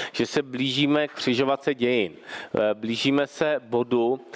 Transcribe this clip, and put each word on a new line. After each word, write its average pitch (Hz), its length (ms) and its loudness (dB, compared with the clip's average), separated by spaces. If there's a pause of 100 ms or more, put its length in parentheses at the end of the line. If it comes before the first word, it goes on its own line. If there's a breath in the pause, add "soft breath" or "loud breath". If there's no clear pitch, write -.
(120 loud breath)
že 117 140 0
se 147 160 0
blížíme 139 680 0
k - 40 -8
křižovatce 135 640 0
dějin. 120 380 0
Eh, - 600 -2
blížíme 117 540 0
se 151 360 -2
bodu, 120 580 0 (140)